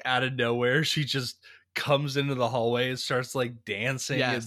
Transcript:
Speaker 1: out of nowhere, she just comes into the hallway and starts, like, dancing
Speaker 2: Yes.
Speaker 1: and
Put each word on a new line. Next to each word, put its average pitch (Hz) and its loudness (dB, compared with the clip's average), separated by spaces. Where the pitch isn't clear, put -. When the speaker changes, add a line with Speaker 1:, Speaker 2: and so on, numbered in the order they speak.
Speaker 1:
out 127 2
of 131 -2
nowhere, 120 2
she - 0
just 127 -4
comes 143 0
into 143 0
the 123 2
hallway 120 2
and 131 -6
starts, 127 -2
like, 120 -4
dancing 127 -2
Speaker 2:
Yes. 127 2
Speaker 1:
and 117 -4